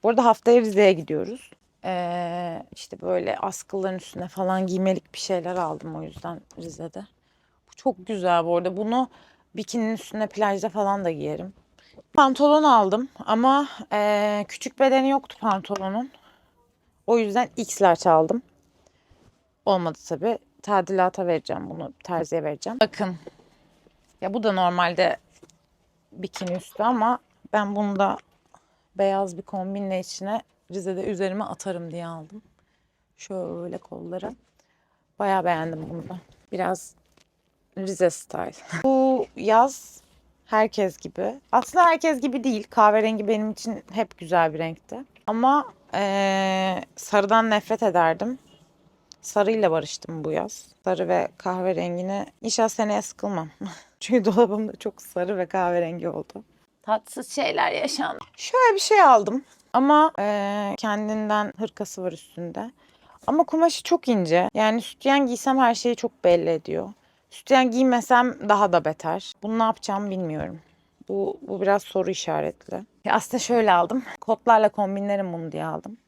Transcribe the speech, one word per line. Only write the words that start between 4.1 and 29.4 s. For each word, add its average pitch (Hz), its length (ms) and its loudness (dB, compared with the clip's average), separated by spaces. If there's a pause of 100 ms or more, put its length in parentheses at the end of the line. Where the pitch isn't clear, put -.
falan 190 400 -2
giymelik 185 460 -2
bir - 60 -16
şeyler 180 360 -4
aldım 160 400 -6
o 160 80 -10
yüzden 156 380 -14 (160)
Rize'de. 165 480 -14 (640)
Bu - 80 -20
çok 185 320 -6
güzel 180 380 0
bu 175 120 2
arada. 175 200 -2
Bunu 233 320 -2 (460)
bikininin 220 380 -4
üstüne 214 340 -6
plajda 202 420 -2
falan 196 360 -2
da 170 60 0
giyerim. 151 420 -8 (600)
Pantolon 294 500 4
aldım 226 460 4 (160)
ama, 269 420 4 (260)
e, 208 540 0
küçük - 320 -12
bedeni 269 300 4
yoktu 269 300 -2
pantolonun. 196 720 -2 (960)
O 233 100 4
yüzden 220 400 0
X - 240 -4
large 180 280 6
aldım. 160 320 4 (1200)
Olmadı 175 420 0
tabii. 185 300 -2 (240)
Tadilata 185 680 0
vereceğim - 420 -4
bunu, - 240 -12 (100)
terziye 165 400 -4
vereceğim. 170 380 -8
Bakın. 208 340 -4 (1080)
Ya 190 120 -6
bu 226 100 -4
da 214 80 2
normalde 175 680 0 (960)
bikini 185 420 -10
üstü - 300 -8
ama 240 360 0 (340)
ben 208 220 0
bunu 202 240 -2
da 196 180 2 (800)
beyaz 196 400 0
bir 190 40 -14